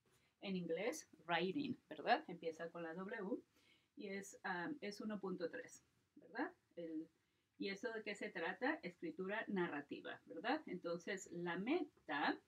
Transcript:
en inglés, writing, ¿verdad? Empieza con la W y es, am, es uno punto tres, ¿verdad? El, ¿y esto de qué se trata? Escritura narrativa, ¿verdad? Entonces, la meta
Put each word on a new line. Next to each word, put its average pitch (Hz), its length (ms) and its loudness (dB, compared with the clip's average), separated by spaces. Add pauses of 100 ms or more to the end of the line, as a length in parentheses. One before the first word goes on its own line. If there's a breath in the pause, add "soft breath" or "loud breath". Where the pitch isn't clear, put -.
(440 soft breath)
en 196 120 2
inglés, 180 520 2 (160)
writing, 170 520 4 (120)
¿verdad? 180 380 4
Empieza 170 440 -4
con 175 120 -6
la 160 120 -4
W 208 460 -2 (540 soft breath)
y 208 140 -8
es, 196 340 -6
am, 180 380 0
es 202 200 -4
uno 214 200 -2
punto 185 280 0
tres, - 360 -8 (320)
¿verdad? 285 360 -2 (220)
El, 165 340 -4 (520)
¿y 202 80 0
esto 208 240 -2
de 220 100 -4
qué 208 140 -2
se 214 120 -4
trata? 185 540 2
Escritura 190 640 -2
narrativa, 165 800 0
¿verdad? 233 400 0
Entonces, 180 640 -2
la 175 280 0
meta 240 800 2 (120)